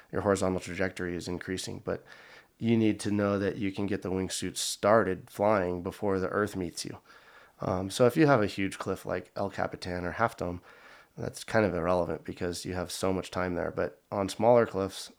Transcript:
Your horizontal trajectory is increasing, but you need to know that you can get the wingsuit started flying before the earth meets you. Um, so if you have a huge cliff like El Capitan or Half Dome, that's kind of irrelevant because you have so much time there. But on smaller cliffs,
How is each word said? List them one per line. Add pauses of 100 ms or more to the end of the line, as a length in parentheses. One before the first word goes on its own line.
(120)
Your
horizontal
trajectory
is
increasing,
but (540)
you
need
to
know
that
you
can
get
the
wingsuit
started
flying
before
the
earth
meets
you. (640)
Um,
so
if
you
have
a
huge
cliff
like
El
Capitan
or
Half
Dome, (560)
that's
kind
of
irrelevant
because
you
have
so
much
time
there.
But (100)
on
smaller
cliffs,